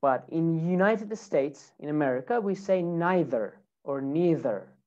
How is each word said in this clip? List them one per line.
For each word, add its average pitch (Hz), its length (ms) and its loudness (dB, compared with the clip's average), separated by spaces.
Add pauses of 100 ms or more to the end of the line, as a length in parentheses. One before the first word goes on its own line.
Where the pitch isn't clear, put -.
But 131 280 2
in 165 400 0
United 208 480 0
States, 143 600 -4
in 143 100 -10
America, 151 520 0
we 196 140 -2
say 190 260 0
neither 170 760 0 (280)
or 139 180 -6
neither 139 680 0 (200)